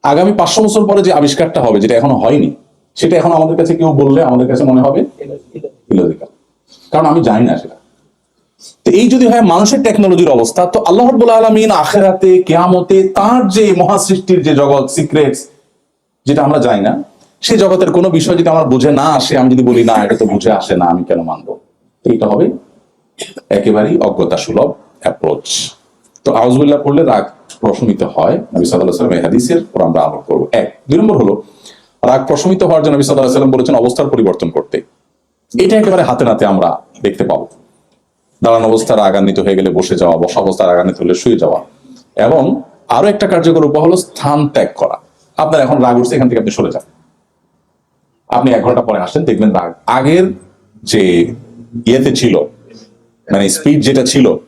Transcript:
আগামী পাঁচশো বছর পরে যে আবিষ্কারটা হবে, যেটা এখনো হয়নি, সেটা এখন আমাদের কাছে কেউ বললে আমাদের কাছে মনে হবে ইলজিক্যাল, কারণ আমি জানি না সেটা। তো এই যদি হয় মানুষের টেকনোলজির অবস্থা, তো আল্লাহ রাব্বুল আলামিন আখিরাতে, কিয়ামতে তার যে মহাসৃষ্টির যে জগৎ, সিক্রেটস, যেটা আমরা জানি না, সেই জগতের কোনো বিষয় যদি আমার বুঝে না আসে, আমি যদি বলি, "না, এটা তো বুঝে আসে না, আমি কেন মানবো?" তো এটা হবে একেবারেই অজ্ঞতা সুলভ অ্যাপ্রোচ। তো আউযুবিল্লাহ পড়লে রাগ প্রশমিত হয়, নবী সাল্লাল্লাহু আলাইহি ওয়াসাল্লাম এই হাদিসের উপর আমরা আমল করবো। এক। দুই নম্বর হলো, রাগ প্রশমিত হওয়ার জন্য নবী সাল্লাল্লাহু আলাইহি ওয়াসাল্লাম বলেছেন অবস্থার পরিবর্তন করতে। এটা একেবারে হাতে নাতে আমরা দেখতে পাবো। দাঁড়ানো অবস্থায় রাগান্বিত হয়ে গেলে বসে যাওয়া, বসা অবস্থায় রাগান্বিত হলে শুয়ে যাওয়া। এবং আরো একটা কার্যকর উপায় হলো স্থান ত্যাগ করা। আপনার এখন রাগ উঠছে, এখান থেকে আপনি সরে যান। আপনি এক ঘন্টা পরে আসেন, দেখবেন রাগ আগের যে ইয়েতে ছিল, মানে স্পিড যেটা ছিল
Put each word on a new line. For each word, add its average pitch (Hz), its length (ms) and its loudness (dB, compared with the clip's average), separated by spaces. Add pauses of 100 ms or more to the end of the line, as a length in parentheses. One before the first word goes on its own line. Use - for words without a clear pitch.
আগামী 165 300 0
পাঁচশো 202 300 0
বছর 208 240 0
পরে 196 140 2
যে 180 120 0
আবিষ্কারটা 147 480 0
হবে, 110 180 0
যেটা 113 160 0
এখনো 135 200 2
হয়নি, 127 400 0 (400)
সেটা 170 220 0
এখন 160 140 0
আমাদের 160 260 0
কাছে 165 180 0
কেউ 165 180 0
বললে 143 300 2
আমাদের 123 240 0
কাছে 131 160 0
মনে 127 180 4
হবে 139 240 0 (880)
ইলজিক্যাল, 92 340 -2 (640)
কারণ 156 140 0
আমি 156 180 2
জানি 113 220 0
না - 120 -2
সেটা। - 180 -14 (1080)
তো - 60 2
এই 220 180 2
যদি 254 180 4
হয় 240 140 2
মানুষের 214 420 2
টেকনোলজির 185 460 2
অবস্থা, 127 360 2
তো - 220 -2
আল্লাহ 208 180 4
রাব্বুল 233 240 2
আলামিন 220 420 2
আখিরাতে, 185 680 2
কিয়ামতে 180 680 2
তার 214 380 0
যে 202 300 2
মহাসৃষ্টির 180 640 0
যে 147 120 2
জগৎ, 139 360 0
সিক্রেটস, 147 560 -2 (800)
যেটা 143 180 0
আমরা 147 160 0
জানি 117 220 0
না, 285 220 -2 (380)
সেই 226 160 0
জগতের 185 340 2
কোনো 180 180 2
বিষয় 165 260 0
যদি 170 140 0
আমার 160 160 0
বুঝে 131 260 2
না 139 120 0
আসে, 147 340 0
আমি 127 120 2
যদি 127 140 2
বলি, 120 200 2
"না, 113 100 2
এটা 107 240 0
তো 113 80 0
বুঝে 101 260 0
আসে 95 260 -2
না, 87 80 0
আমি 87 180 0
কেন 85 180 -2
মানবো?" - 380 -12 (440)
তো 120 80 0
এটা 107 160 -2
হবে - 220 0 (1000)
একেবারেই 107 500 0
অজ্ঞতা 90 380 -2
সুলভ 101 340 -2 (280)
অ্যাপ্রোচ। - 720 -6 (520)
তো 135 100 -2
আউযুবিল্লাহ 135 500 2
পড়লে 143 220 0
রাগ 107 180 0 (360)
প্রশমিত 107 440 -2
হয়, - 280 -2
নবী - 100 -2
সাল্লাল্লাহু 87 340 -4
আলাইহি 87 100 0
ওয়াসাল্লাম 85 340 -2
এই 85 40 -4
হাদিসের - 340 0
উপর - 240 -4
আমরা 80 200 0
আমল - 160 -4
করবো। - 340 -4
এক। - 280 -2 (100)
দুই 160 100 2
নম্বর 208 180 2
হলো, 104 260 0 (600)
রাগ 131 240 0
প্রশমিত 185 360 0
হওয়ার 160 200 2
জন্য 147 120 0
নবী 143 80 0
সাল্লাল্লাহু 131 340 0
আলাইহি 131 140 2
ওয়াসাল্লাম - 0 -
বলেছেন 127 240 0
অবস্থার 123 340 0
পরিবর্তন 95 400 -2
করতে। - 320 -6 (800)
এটা 202 180 2
একেবারে 190 260 2
হাতে 127 220 -2
নাতে 107 200 0
আমরা 92 360 -2 (200)
দেখতে 95 220 -4
পাবো। - 240 -4 (960)
দাঁড়ানো 113 240 2
অবস্থায় 110 320 0
রাগান্বিত 98 400 0
হয়ে 95 160 0
গেলে 95 140 0
বসে 92 260 -2
যাওয়া, 87 220 2
বসা 87 220 -2
অবস্থায় 92 300 0
রাগান্বিত 90 300 0
হলে 87 140 0
শুয়ে 113 240 0
যাওয়া। - 240 -2 (540)
এবং 143 460 0 (260)
আরো 151 200 0
একটা 208 200 -2
কার্যকর 165 380 2
উপায় 151 180 0
হলো 170 140 2
স্থান 147 500 -4
ত্যাগ 120 280 -2
করা। - 240 -4 (380)
আপনার 156 240 0
এখন 139 200 0
রাগ 123 160 2
উঠছে, 120 180 -2
এখান 127 140 0
থেকে 117 100 0
আপনি 107 120 -4
সরে - 200 -4
যান। - 100 -10 (1500)
আপনি 127 240 0
এক 110 100 0
ঘন্টা 123 200 0
পরে 104 180 -4
আসেন, 151 260 -4
দেখবেন 107 260 0
রাগ 87 220 -4 (120)
আগের 160 480 0 (500)
যে 90 500 0 (520)
ইয়েতে 127 300 2
ছিল, 104 220 0 (920)
মানে 98 180 0
স্পিড 143 340 0
যেটা 131 220 0
ছিল 131 220 2 (200)